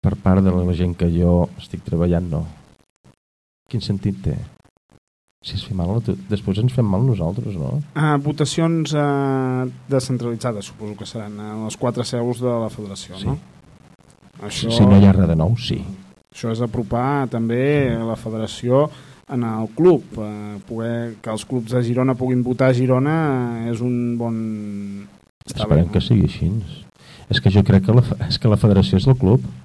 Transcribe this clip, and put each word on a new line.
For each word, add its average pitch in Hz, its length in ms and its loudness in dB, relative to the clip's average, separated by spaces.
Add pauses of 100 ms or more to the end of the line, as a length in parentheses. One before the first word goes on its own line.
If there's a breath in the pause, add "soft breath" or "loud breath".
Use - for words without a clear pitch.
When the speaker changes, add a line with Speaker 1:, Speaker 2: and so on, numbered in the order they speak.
Speaker 1:
Per - 160 2
part 95 280 4
de 92 80 4
la 90 200 2
gent 87 240 0
que 85 140 2
jo 87 380 4 (100)
estic - 240 -12
treballant, 87 480 0
no. 80 160 -2 (1200)
Quin 117 160 -4
sentit 98 380 -2
té? - 140 -2 (1080)
Si - 100 -12
es 101 100 -6
fa - 140 -8
mal, 92 240 -2
tu-, 95 140 -2 (120)
després 101 300 -2
ens 120 160 0
fem 123 140 2
mal 98 180 2
nosaltres, 101 480 -2
no? 80 240 -4 (160)
Speaker 2:
Ah, 151 240 0
votacions, 156 760 -2
eh, 135 800 0 (180)
descentralitzades, 120 760 -4
suposo 104 320 -12
que 101 80 -12
seran, 104 320 -12
a 107 160 -12 (100)
les 110 120 -8
quatre 120 280 -2
seus 120 360 -4
de 123 100 -2
la 117 180 -2
federació, 98 500 -12
Speaker 1:
Sí. 98 80 -6
Speaker 2:
no? 139 120 -2 (1040)
Això - 280 -6
Speaker 1:
Si, 117 80 0
si 104 80 8
no 98 120 8
hi 101 80 10
ha 98 60 8
res 92 160 4
de 82 80 4
nou, 87 200 2
sí. - 280 -6 (480)
Speaker 2:
Això - 200 -8
és 113 80 -4
apropar 120 680 -2
també 120 680 0
la 113 180 -4
federació 120 720 0 (380 loud breath)
en 120 160 -4
el 110 300 -4
club. 160 280 6 (140)
Eh, 104 500 -10
poder 117 540 -6
que 113 100 -8
els 110 140 -6
clubs 117 280 -6
de 123 100 2
Girona 127 320 0
puguin 127 280 0
votar 123 280 2
a 127 40 4
Girona, 127 920 0
eh, 117 60 -2
és 110 80 -4
un 120 380 -2
bon, 104 880 -6 (380)
està - 180 -6
Speaker 1:
Esperem 80 200 4
Speaker 2:
bé, - 20 -2
no? - 60 -8
Speaker 1:
que 90 80 2
sigui 113 240 4
així. - 260 -2 (800 loud breath)
És 117 100 0
que - 100 4
jo 98 120 6
crec 95 220 6
que 110 80 2
la 120 100 8
fe-, - 140 0 (120)
és - 100 -4
que - 100 2
la 104 80 4
federació 98 420 4
és 92 60 0
del 131 120 6
club. 110 240 4 (240)